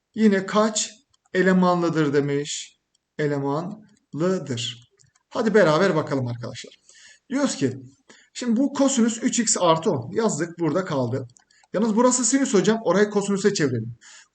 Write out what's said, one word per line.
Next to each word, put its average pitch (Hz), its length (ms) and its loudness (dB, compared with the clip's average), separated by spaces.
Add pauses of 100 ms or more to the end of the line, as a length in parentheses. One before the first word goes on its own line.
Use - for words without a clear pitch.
(140)
yine 196 320 2
kaç 214 440 -2 (440)
elemanlıdır 180 800 2
demiş. 143 640 -2 (400)
Elemanlıdır. 147 1700 -6 (400)
Hadi 220 240 0
beraber 175 420 4
bakalım 139 300 -2
arkadaşlar. 117 480 -10 (560)
Diyoruz 277 260 -2
ki 117 200 -2 (580)
şimdi 240 260 0
bu 277 120 0
kosinüs 247 500 2
üç 262 160 0
x - 220 0
artı 165 300 2
on 131 220 -4
yazdık, 175 460 -2
burada 165 260 0
kaldı. 131 440 -4 (440)
Yalnız 214 240 0
burası 254 280 2
sinüs 269 300 0
hocam, 202 300 2
orayı 202 260 2
kosinüse 196 440 0
çevirelim. 120 420 -2 (380)